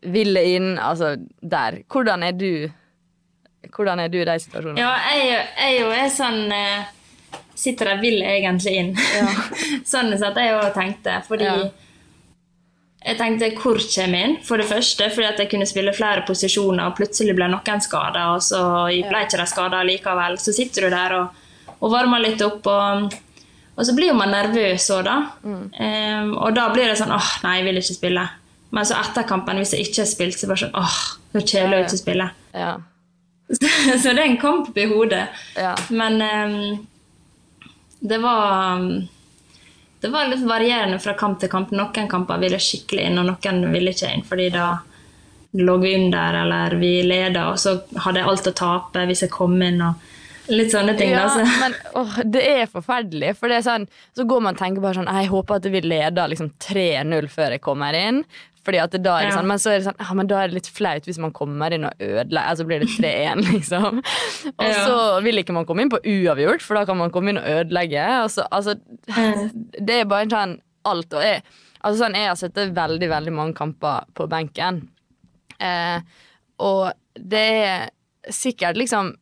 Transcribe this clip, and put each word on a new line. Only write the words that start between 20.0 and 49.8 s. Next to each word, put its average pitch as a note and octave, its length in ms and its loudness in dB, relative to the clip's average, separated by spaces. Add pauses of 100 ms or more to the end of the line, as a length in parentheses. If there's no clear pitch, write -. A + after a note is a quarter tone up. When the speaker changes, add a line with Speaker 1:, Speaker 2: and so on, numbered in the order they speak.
Speaker 2:
Så G#3+ 140 0
sitter B3 300 -2
du F#3 60 4
der F#3 280 0
og, F3+ 120 -2 (520)
og A3 100 0
varmer A#3+ 320 4
litt A3 180 0
opp, G#3 240 0
og, G3+ 480 2 (640)
og - 100 0
så B3+ 100 2
blir D#4+ 120 4
jo D#4 60 4
man G3+ 180 4
nervøs G3+ 580 2
også, F#3+ 140 2
da. G#3+ 140 0 (260)
Speaker 1:
Mm. G3+ 220 -8 (140)
Speaker 2:
Ehm, G#3+ 580 -2
og A3 180 0
da A#3 160 2
blir B3 160 4
det A3 100 2
sånn, G#3 140 0
«Åh, - 200 0 (120)
nei, F#3 160 2
jeg F#3 60 0
vil F#3 160 0
ikke F3+ 180 -4
spille.» F3+ 300 0 (420)
Men G#3+ 140 0
så A3 100 0
etter G#3+ 320 -2
kampen, F#3+ 300 -2
hvis G3 160 -2
jeg - 120 -2
ikke - 160 -2
har G3+ 80 0
spilt, F3+ 300 -2
så - 60 -4
er - 20 -6
det F#3+ 60 0
bare F#3 100 -2
sånn, - 160 -4
«Åh, F3+ 160 0 (380)
så G#3+ 100 2
kjedelig G3 320 2
Speaker 1:
Ja, - 0 -
Speaker 2:
å F#3 60 4
Speaker 1:
ja. F3 80 2
Speaker 2:
ikke F#3 160 -2
spille.» F3+ 260 -2 (220)
Speaker 1:
Ja. F3 180 -4 (800)
Speaker 2:
<laughs> B3 40 -2
Så, C4+ 140 0 (320)
så B3+ 160 2
det C#4+ 80 4
er D4+ 80 4
en A#3 80 4
kamp D4 380 0
i G#3 100 2
hodet. G#3+ 400 2 (280)
Speaker 1:
Ja. F#3 200 -2 (140)
Speaker 2:
Men, A3 320 2
ehm, G#3 640 -2 (1120)
det A3 180 -2
var, G3+ 600 2 (1200)
det G#3 80 -4
var D4 180 0
litt C4 200 -2
varierende A3+ 520 2
fra G3+ 140 -4
kamp G3+ 260 -2
til F#3 120 -2
kamp. F#3+ 200 -2
Noen G#3 380 -2
kamper F3 320 -2
ville F#3 160 2
skikkelig - 480 -2
inn, F3 140 2
og F3 80 2
noen F3+ 440 0
ville F3+ 220 2
ikke - 180 -4
inn, - 140 -2
fordi F#3 240 0
da F3 200 0 (840)
lå F#3 240 4
vi F#3+ 180 4
under, E3+ 460 2
eller E3+ 340 0
vi F3 180 2 (100)
ledet, F#3 400 2
og F3 180 -2
så F#3+ 140 2 (240)
hadde F#3 240 0
jeg F#3+ 80 2
alt F#3+ 180 0
å F#3 80 -6
tape F3+ 480 -2
hvis F3+ 160 0
jeg F#3 140 -2
kom F3+ 260 2
inn, F3 200 2